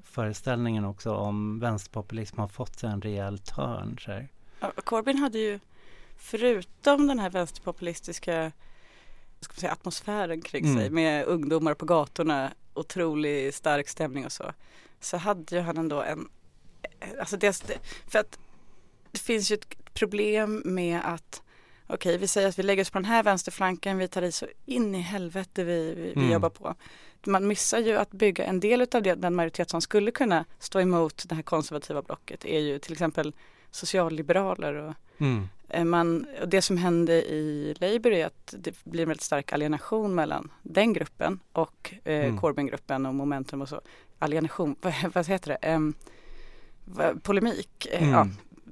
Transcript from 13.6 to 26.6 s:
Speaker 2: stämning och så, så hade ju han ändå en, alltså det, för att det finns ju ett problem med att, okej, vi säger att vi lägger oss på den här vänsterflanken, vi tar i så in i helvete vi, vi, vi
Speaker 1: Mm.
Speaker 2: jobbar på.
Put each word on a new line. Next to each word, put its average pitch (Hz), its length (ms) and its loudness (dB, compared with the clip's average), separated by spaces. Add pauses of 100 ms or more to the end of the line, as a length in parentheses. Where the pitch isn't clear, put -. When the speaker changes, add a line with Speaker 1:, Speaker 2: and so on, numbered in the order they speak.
Speaker 2:
stämning 139 360 -4
och 139 60 -10
så, - 200 -8 (480)
så - 180 -4
hade 175 380 -2
ju 175 60 2
han 170 160 -4
ändå 151 260 0
en, - 260 -6 (920)
alltså 202 180 -4
det, 196 260 2 (440)
för 220 120 2
att - 200 -2 (720)
det - 80 -6
finns 214 320 0
ju - 20 2
ett - 400 -8
problem 214 720 0
med 175 380 0
att, - 380 -6 (460)
okej, 175 300 2
vi 190 100 -2
säger 196 200 4
att 190 120 -2
vi 185 40 0
lägger 196 200 4
oss 185 60 -4
på - 80 -4
den 190 80 0
här 226 180 4
vänsterflanken, 190 760 0
vi 185 100 0
tar 185 140 -4
i 180 100 2
så - 160 -6 (180)
in 233 300 0
i 185 40 -2
helvete 185 640 -4
vi, 165 320 0
vi, 175 60 -8
vi 175 120 -6
Speaker 1:
Mm. 135 180 4
Speaker 2:
jobbar - 180 4
på. - 260 -6 (520)